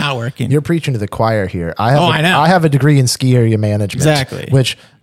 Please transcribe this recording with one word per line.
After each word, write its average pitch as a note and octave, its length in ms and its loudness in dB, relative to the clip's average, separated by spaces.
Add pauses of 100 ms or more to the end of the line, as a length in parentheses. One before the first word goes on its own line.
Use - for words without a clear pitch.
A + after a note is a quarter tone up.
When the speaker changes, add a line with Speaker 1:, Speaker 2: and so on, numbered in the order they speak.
Speaker 1:
not C#3+ 140 -4
working. A#2+ 360 -6
Speaker 2:
you're D3 100 2
preaching D#3 320 -4
to A2 60 -4
the G2+ 100 -4
choir A2 380 0
here. E2+ 300 -6
I A2+ 140 2
have C#3+ 80 4
Speaker 1:
Oh, F3 60 2
Speaker 2:
a, E3 60 2
Speaker 1:
I D#3 100 -2
know. E3+ 180 2
Speaker 2:
I D#3 80 2
have F3+ 160 4
a D#3+ 60 2
degree C#3+ 280 4
in B2+ 100 2
ski B2+ 280 0
area A2+ 220 2
management, G#2 500 -2
Speaker 1:
Exactly. C#3+ 440 -2
Speaker 2:
which C3 260 0 (260)